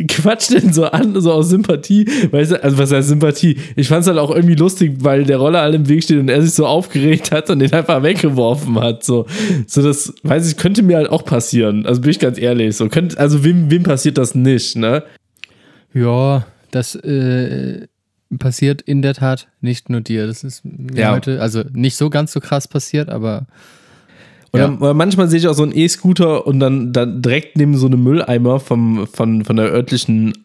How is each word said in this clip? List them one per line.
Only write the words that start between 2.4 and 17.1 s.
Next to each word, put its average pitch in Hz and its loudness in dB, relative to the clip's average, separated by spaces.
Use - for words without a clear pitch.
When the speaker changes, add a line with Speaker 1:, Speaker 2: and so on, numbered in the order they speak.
Speaker 1:
du, 175 -2
also 139 2
was 139 2
heißt 139 2
Sympathie? 151 2
Ich 139 0
fand's 165 2
halt 175 2
auch 147 0
irgendwie 170 4
lustig, 165 0
weil 139 2
der 139 2
Roller 156 2
halt 151 2
im 151 0
Weg 156 2
steht 151 2
und 135 0
er 139 2
sich 160 4
so 156 2
aufgeregt 156 0
hat 156 -2
und 160 2
den 135 2
einfach 151 0
weggeworfen 135 0
hat. 117 -2
So, 117 -2
so - 0
das, 143 -2
weiß 160 0
ich, 147 -6
könnte 202 0
mir 175 4
halt 151 0
auch - -2
passieren. 110 0
Also 123 0
bin 143 2
ich 143 -2
ganz 127 0
ehrlich. 117 0
So, 110 -2
könnt, 160 -2
also 143 2
wem, 170 2
wem 175 2
passiert 147 0
das 127 -2
nicht, 127 0
ne? 117 -2
Speaker 2:
Ja, 127 0
das, - -6
äh, 131 -4